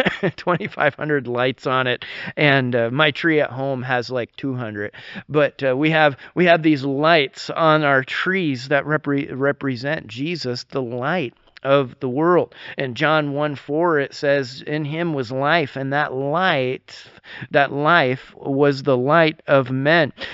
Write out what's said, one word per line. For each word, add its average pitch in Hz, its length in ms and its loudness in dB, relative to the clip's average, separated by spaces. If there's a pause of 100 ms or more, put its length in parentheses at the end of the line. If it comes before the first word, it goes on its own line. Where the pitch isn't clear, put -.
<laughs> - 300 -4
twenty-five 165 600 -2
hundred 147 300 -2
lights 123 400 -2
on 131 200 0
it, 123 180 -2 (320)
and, 135 400 2
uh, 117 140 0
my 151 220 2
tree 160 280 0
at 139 100 0
home 131 320 -6
has, 123 280 -4
like, 123 260 -6
two 135 180 -4
hundred. 107 380 -6 (340)
But, 139 360 0
uh, 131 120 2
we 151 180 2
have, 151 260 4 (160)
we 170 100 2
have 170 180 4
these 151 220 2
lights 143 640 0
on 156 340 4
our 135 220 4
trees 151 640 -2
that 143 160 2
repre-, 143 480 -2
represent 139 760 -2
Jesus, 127 580 -6
the - 180 -4
light 127 500 -4 (300)
of 139 380 2
the 135 100 -2
world. 160 440 2 (220)
In 127 180 -4
John 151 380 2
one 147 220 -2
four, 156 440 0
it 139 140 -2
says, 139 540 -2
"In 151 180 -4
him 160 300 -4
was 127 180 -4
life, 143 440 0
and 135 180 -4
that 147 180 -2
light, 139 840 -2 (580)
that 143 200 2
life 143 640 0
was 139 460 0
the 131 160 2
light 156 480 2
of 135 240 2
men." 143 420 2 (220)